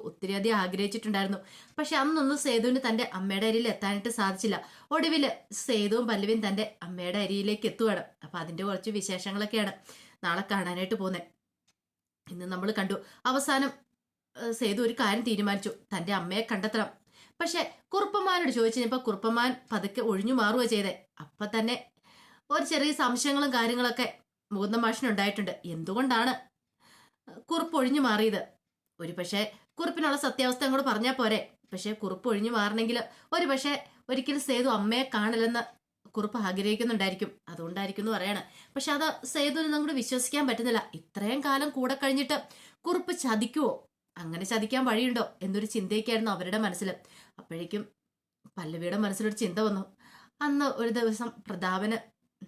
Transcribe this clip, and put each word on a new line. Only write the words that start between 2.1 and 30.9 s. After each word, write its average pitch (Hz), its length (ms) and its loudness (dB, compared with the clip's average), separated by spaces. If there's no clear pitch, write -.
സേതുവിന് 254 420 2
തന്റെ 220 340 0
അമ്മയുടെ 196 320 0
അരിയിൽ 226 220 2
എത്താനായിട്ട് 202 400 -2
സാധിച്ചില്ല. 190 480 0
ഒടുവില് 311 400 4
സേതുവും 220 540 2
പല്ലവിയും 208 340 2
തന്റെ 208 400 0
അമ്മയുടെ 180 360 -4
അരിയിലേക്ക് 202 480 0
എത്തുവാണ്. 202 380 0
അപ്പൊ 170 160 -10
അതിന്റെ 165 260 -6
കുറച്ച് 196 260 -4
വിശേഷങ്ങളൊക്കെയാണ് 202 840 -2
നാളെ 180 200 0
കാണാനായിട്ട് 185 520 -2
പോകുന്നത്. 190 300 -2
ഇന്ന് 180 200 -10
നമ്മൾ 185 240 -2
കണ്ടു. 196 240 0
അവസാനം, 269 440 2
ഏഹ്, 233 160 -4
സേതു 226 300 0
ഒരു 233 100 2
കാര്യം 226 300 2
തീരുമാനിച്ചു, 202 500 0
തന്റെ 185 260 -4
അമ്മയെ 190 300 -2
കണ്ടെത്തണം. 214 460 -2
പക്ഷെ 339 200 0
കുറുപ്പന്മാരോട് 381 640 2
ചോദിച്ചു 226 280 4
കഴിഞ്ഞപ്പോ 247 260 0
കുറുപ്പന്മാൻ 233 520 2
പതുക്കെ 202 340 -2
ഒഴിഞ്ഞു 214 320 2
മാറുക 240 320 4
ചെയ്തേ. 202 280 2
അപ്പൊ 208 260 -8
തന്നെ 226 300 0
ഒരു 294 140 2
ചെറിയ 294 280 2
സംശയങ്ങളും 262 600 2
കാര്യങ്ങളൊക്കെ 240 540 2
മുകുന്ദൻ 208 300 0
മാഷിനുണ്ടായിട്ടുണ്ട്. 208 760 0
എന്തുകൊണ്ടാണ് 226 680 0
കുറുപ്പ് 330 340 -2
ഒഴിഞ്ഞു 269 240 4
മാറിയത്? 220 400 4
ഒരു 170 120 -8
പക്ഷേ 180 280 -2
കുറുപ്പിനുള്ള 311 420 0
സത്യാവസ്ഥ 254 480 0
അങ്ങോട്ട് 269 240 2
പറഞ്ഞാ 233 240 2